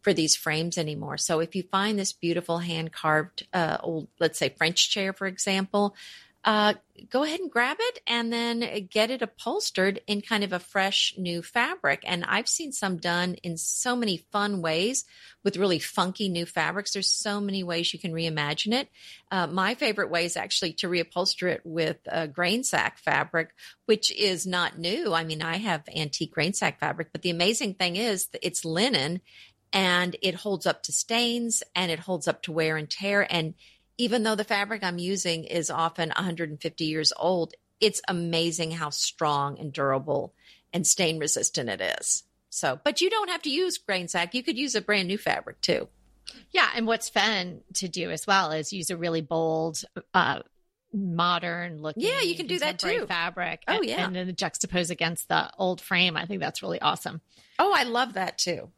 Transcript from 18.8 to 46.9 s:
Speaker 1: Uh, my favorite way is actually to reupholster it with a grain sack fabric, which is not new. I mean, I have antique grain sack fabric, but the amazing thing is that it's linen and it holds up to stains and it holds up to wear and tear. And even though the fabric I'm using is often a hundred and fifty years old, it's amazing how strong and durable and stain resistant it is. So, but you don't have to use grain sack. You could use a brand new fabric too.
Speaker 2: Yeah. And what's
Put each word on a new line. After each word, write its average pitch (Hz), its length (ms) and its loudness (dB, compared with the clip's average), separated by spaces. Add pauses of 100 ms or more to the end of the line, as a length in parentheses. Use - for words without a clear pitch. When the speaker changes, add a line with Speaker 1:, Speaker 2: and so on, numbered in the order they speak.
Speaker 1:
Uh, 185 160 2
my 190 300 0
favorite 214 340 0
way 170 160 2
is 175 100 -4
actually - 380 0
to - 140 -2
reupholster 180 600 0
it - 160 0
with 160 340 0 (100)
a 165 200 -2
grain 180 360 0
sack - 340 0
fabric, 160 540 0 (340)
which 214 260 2
is 185 360 0
not 180 320 0
new. 208 340 -2
I 165 100 2
mean, 160 200 -4
I 165 140 -2
have 190 260 -2 (120)
antique 151 380 -4
grain 160 200 0
sack - 260 0
fabric, 151 320 -4
but 160 100 -10
the 180 80 0
amazing 190 460 0
thing 180 220 -2
is 214 320 0
that - 140 -12
it's - 220 -2
linen 170 560 0 (500)
and 180 520 2
it 185 100 2
holds 196 320 -4
up 170 180 2
to - 80 -6
stains 233 680 0 (140)
and 180 160 2
it 160 80 -2
holds 175 280 -2
up - 160 0
to 170 80 -8
wear 156 260 2
and 151 120 -4
tear. 202 420 2
And 165 220 0 (440)
even 233 260 2
though 220 120 4
the 208 80 -2
fabric 202 400 -2
I'm 175 140 -2
using 175 460 -2
is 170 260 -2
often 165 420 0
a - 120 0
hundred 170 260 -2
and 151 100 -10
fifty 165 260 -4
years 156 300 2
old, 170 380 2 (260)
it's 214 280 4
amazing 170 640 0
how 160 180 -4
strong 143 680 0
and 151 120 -6
durable 139 600 0 (400)
and 180 140 2
stain 160 320 4
resistant 143 500 0
it 95 120 -2 (180)
is. - 240 -2 (260)
So, 135 340 -2
but 294 180 2
you 381 100 4
don't 415 180 0
have 339 140 -4
to 302 80 -2
use 349 260 0
grain 185 300 -2
sack. 175 260 -2
You 247 100 0
could 226 140 -2
use 269 180 -2
a 208 60 2
brand 196 260 2
new 196 120 -2
fabric - 420 -6
too. - 260 0 (640)
Speaker 2:
Yeah. 330 240 4
And 226 120 0
what's 226 220 0